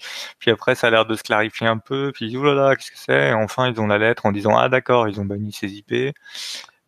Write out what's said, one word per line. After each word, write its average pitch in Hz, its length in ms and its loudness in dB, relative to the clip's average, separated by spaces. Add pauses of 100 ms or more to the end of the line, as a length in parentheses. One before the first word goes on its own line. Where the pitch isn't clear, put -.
(380)
Puis - 120 0
après, 120 240 2
ça - 120 0
a 117 40 4
l'air 110 140 4
de 113 100 -2
se - 80 -6
clarifier 110 440 -2
un 113 100 2
peu. 139 380 -6
Puis, « 113 220 -8
Ouh 131 60 -6
là 143 120 4
là, 139 200 4
qu'est-ce - 160 -10
que - 80 -20
c'est ? » 139 320 0
Et 123 40 2
enfin, 113 340 0
ils 113 120 -4
ont 107 60 0
la 104 120 4
lettre 113 260 2
en 104 80 2
disant, « 104 240 2
Ah, 123 140 4
d'accord, 123 380 2
ils 104 120 -6
ont 98 60 -4
banni 104 260 -6
ces 101 160 -10
I 101 140 -16
P. » 127 320 -4 (720)